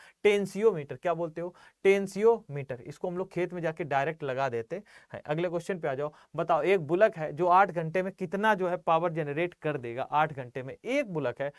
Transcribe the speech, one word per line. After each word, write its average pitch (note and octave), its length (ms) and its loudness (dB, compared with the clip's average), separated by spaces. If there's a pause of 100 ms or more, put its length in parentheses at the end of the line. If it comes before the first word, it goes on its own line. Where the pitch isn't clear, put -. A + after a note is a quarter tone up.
(240)
टेंसियोमीटर। G3 720 2
क्या E3+ 180 -2
बोलते E3 280 -6
हो? F3 140 -10 (280)
टेंसियोमीटर। G3 1000 2
इसको - 260 -8
हम F3 100 -6
लोग E3 140 -6
खेत F3 220 -2
में F3+ 80 -8
जाके D#3+ 220 -4
डायरेक्ट C#3+ 400 -2
लगा C3+ 260 -2
देते A#2 260 -6
हैं। - 440 -14
अगले E3 300 -2
क्वेश्चन E3+ 300 -4
पे D#3 80 -4
आ C3+ 80 -2
जाओ। C#3+ 180 -4 (220)
बताओ, E3 260 2
एक F#3 180 4
बुलक F3 380 2
है D#3 160 -6
जो E3+ 140 0
आठ F#3 240 6
घंटे E3 320 -2
में F#3+ 100 -6
कितना G3+ 420 0
जो F3+ 140 0
है F3 80 -2
पावर E3 360 2
जनरेट D#3 400 -2
कर D3 240 -4
देगा? A#2+ 260 -6
आठ D3+ 300 0
घंटे C3 300 -10
में C3 220 -12
एक A#3+ 280 -2
बुलक C3+ 280 -2
है, C#3 180 -4